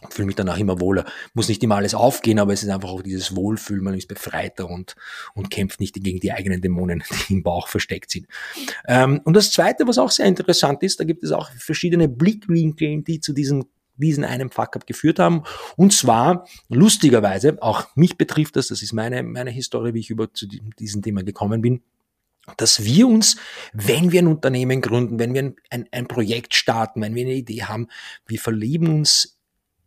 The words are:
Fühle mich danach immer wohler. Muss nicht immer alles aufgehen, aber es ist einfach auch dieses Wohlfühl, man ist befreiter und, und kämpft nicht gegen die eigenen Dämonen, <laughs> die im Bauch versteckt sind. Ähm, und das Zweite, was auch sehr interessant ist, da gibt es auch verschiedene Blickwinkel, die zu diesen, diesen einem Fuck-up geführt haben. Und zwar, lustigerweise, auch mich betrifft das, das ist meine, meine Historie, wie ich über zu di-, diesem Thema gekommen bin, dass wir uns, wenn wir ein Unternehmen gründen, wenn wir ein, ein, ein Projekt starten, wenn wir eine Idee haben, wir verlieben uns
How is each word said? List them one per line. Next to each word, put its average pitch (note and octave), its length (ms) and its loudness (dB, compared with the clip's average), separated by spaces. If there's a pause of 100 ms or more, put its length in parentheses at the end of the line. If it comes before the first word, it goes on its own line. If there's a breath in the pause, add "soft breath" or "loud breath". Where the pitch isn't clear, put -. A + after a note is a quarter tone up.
Fühle G#2 160 -6
mich G2 100 -4
danach F2+ 220 -2
immer F#2+ 240 -2
wohler. F#2 240 0 (280 loud breath)
Muss A2+ 140 -2
nicht A2 160 -2
immer A2 120 2
alles G2+ 180 0
aufgehen, A2+ 440 4
aber G2+ 140 4
es G2 100 0
ist G#2 60 -6
einfach F#2+ 220 -4
auch F#2 140 -10
dieses F#2+ 340 -6
Wohlfühl, G2+ 420 -4
man F#2+ 140 -2
ist F#2 160 -8
befreiter F2+ 600 -8
und, F2+ 280 -14 (360 loud breath)
und G2 160 -8
kämpft G2 300 -4
nicht G2 140 -6
gegen F#2+ 260 -4
die F#2+ 140 -2
eigenen F#2+ 280 -2
Dämonen, F2+ 440 -2 (100)
<laughs> - 140 -6
die F#2+ 60 2
im F2+ 80 -2
Bauch F2+ 260 -4
versteckt - 420 -6
sind. - 160 -10 (580 loud breath)
Ähm, C3 380 4
und D#3+ 100 2
das G3+ 180 6
Zweite, A3+ 360 2
was A#3+ 100 2
auch B3+ 140 2
sehr - 140 0
interessant C#3+ 580 2
ist, F#3+ 160 -2
da D#3+ 60 -4
gibt D#3+ 180 -4
es D#3 80 -4
auch - 200 -2
verschiedene E3 580 0
Blickwinkel, D#3 920 0
die D#3+ 180 -4
zu - 100 -6
diesen, C#3 320 0 (320)
diesen C#3+ 300 0
einem B2+ 260 -6
Fuck-up - 360 -4
geführt - 320 0
haben. E3+ 240 4 (340 loud breath)
Und G3 160 8
zwar, C3 560 4 (180 loud breath)
lustigerweise, A#2+ 920 4
auch A2+ 340 -2
mich E3 220 4
betrifft D3 400 0
das, C3+ 100 -2
das - 140 -8
ist G#2 100 -10
meine, A#2 320 -4
meine B2 280 -8
Historie, A#2 420 -6
wie A2+ 80 -4
ich - 80 -16
über A2+ 240 -4
zu - 140 -10
di-, G2+ 160 -14 (160)
diesem G#2 220 -8
Thema G2+ 220 -4
gekommen G#2 380 -2
bin, B2 200 0 (760)
dass A2 260 2
wir D#3 240 6
uns, A3 300 4 (340 loud breath)
wenn B2+ 400 2
wir F3 100 6
ein F3 60 6
Unternehmen C3 540 2
gründen, A#2 360 0
wenn A#2 160 -2
wir C3+ 100 0
ein, C3 120 -6 (140)
ein, A#2+ 220 -10
ein B2 180 -8
Projekt A#2 460 -2
starten, A2+ 460 0
wenn G#2+ 140 -4
wir B2 80 -4
eine C3 120 -4
Idee A#2 280 -8
haben, A2 240 -8 (400 loud breath)
wir A2 120 -6
verlieben A#2+ 480 0
uns D3+ 420 2 (580)